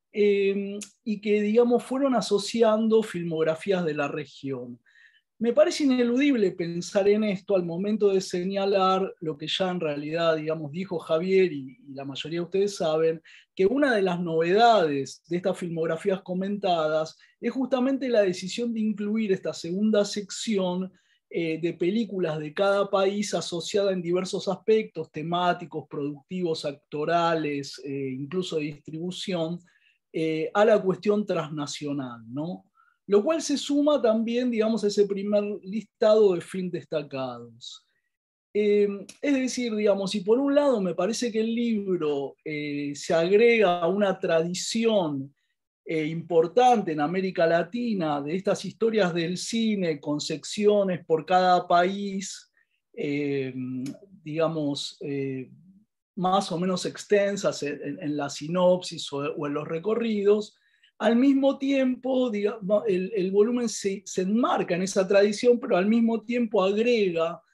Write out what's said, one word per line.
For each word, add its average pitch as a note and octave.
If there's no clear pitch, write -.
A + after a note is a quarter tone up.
eh, G3+
y G#3
que, G#3
digamos, A#3
fueron C4
asociando A3
filmografías E3+
de D#3
la D3
región. C3+
Me A#3
parece D#4
ineludible B3
pensar F3
en G#3
esto G3+
al F3+
momento G3+
de F#3+
señalar F#3+
lo D#3
que D#3
ya F#3
en F3+
realidad, D#3+
digamos, D#3
dijo F3+
Javier F3+
y, C3+
y C#3
la C#3
mayoría D3+
de F3
ustedes G3+
saben, D#3+
que F#3+
una C4+
de G#3
las F3+
novedades E3+
de E3+
estas F#3
filmografías E3
comentadas F3+
es A3+
justamente C4
la A3+
decisión G3
de A3+
incluir G#3+
esta F#3
segunda G3+
sección, F#3+
eh, D#3+
de E3
películas F#3
de D3+
cada G3
país G3+
asociada F#3
en F#3
diversos F3+
aspectos G3+
temáticos, E3+
productivos, D#3
actorales, D3+
eh, C#3
incluso C#3+
de D3+
distribución, E3
eh, D#3+
a G#3
la G#3+
cuestión G#3
transnacional, C#3+
¿no? D#3
Lo G#3
cual D#4+
se C#4+
suma C#4+
también, A#3
digamos, A3
a G#3
ese G3+
primer G3+
listado G#3+
de E3+
film F#3
destacados. C3
Eh, G3+
es C#4+
decir, B3
digamos, G3
y G3+
por A3
un C#4
lado C#4
me F3+
parece A3
que A3
el A3+
libro, F3+
eh, D3
se -
agrega G3
a E3+
una F#3+
tradición, F3
eh, D#3+
importante E3+
en D3+
América F3
Latina E3+
de D3
estas G3
historias G3+
del F3
cine G3
con D3
secciones G3
por D#3
cada F3+
país, F#3+
eh, C#3+
digamos, D#3
eh, C3+
más F#3
o E3+
menos F#3
extensas G3
en, C#3+
en, C#3+
en D3
la C#3+
sinopsis F3+
o, C#3
o D3
en C#3+
los D3
recorridos, G#3
al A3
mismo C4+
tiempo, C4
digamos, G#3
el, F#3
el F#3+
volumen A3+
se, G3+
se -
enmarca A3
en E3+
esa F#3+
tradición, G#3+
pero G#3+
al F#3
mismo A3+
tiempo A#3
agrega G3